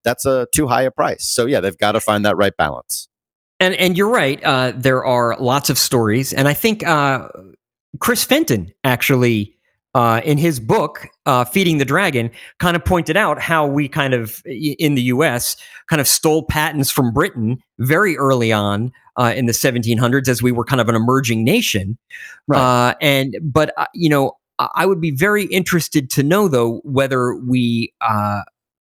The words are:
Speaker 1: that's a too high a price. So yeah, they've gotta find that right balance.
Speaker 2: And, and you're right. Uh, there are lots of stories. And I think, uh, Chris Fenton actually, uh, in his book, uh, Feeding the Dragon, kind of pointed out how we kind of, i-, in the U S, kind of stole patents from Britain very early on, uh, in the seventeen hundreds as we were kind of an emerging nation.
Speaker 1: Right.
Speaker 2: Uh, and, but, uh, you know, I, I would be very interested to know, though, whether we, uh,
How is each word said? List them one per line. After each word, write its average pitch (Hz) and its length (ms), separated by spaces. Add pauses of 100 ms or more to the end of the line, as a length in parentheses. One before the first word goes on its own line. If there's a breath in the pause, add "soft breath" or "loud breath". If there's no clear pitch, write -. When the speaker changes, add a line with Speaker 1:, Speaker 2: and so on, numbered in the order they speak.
Speaker 1:
that's 120 220
a 131 280
too 156 140
high 123 160
a 131 80
price. 151 360
So - 180
yeah, 127 140
they've 92 180
gotta 104 220
find 104 260
that 101 100
right 98 220
balance. 69 520 (500)
Speaker 2:
And, 185 160
and 180 200
you're 202 140
right. 151 340
Uh, 127 320
there 127 300
are 120 340
lots 131 300
of 139 80
stories. 120 560
And 135 140
I 147 80
think, 214 320
uh, 143 400 (720)
Chris - 240
Fenton 131 480 (120)
actually, 123 720 (420)
uh, 117 280
in 147 140
his 156 220
book, 127 480 (180)
uh, 123 180
Feeding 170 360
the 135 60
Dragon, 135 440 (300 loud breath)
kind 175 160
of 170 100
pointed 170 320
out 175 240
how 160 240
we 143 220
kind 135 260
of, 113 320
i-, 147 320
in 151 160
the 131 100
U 123 200
S, 123 320 (340 loud breath)
kind 160 100
of 135 80
stole 156 360
patents 151 480
from 123 200
Britain 127 460 (220)
very 156 360
early 127 360
on, 104 400 (240 soft breath)
uh, 117 200
in 123 120
the 117 60
seventeen 117 440
hundreds 127 320
as 120 140
we 123 80
were 117 140
kind 131 160
of 117 60
an 117 60
emerging 117 500
nation. 117 540 (500 loud breath)
Speaker 1:
Right. 139 120
Speaker 2:
Uh, 123 420
and, 139 400
but, 151 360
uh, 151 180
you 170 120
know, 143 300 (220)
I, 127 160
I 170 100
would 190 160
be 165 80
very 196 360
interested 165 640
to 147 100
know, 185 260
though, 120 360
whether 131 500
we, 120 580 (100)
uh, 104 400 (400)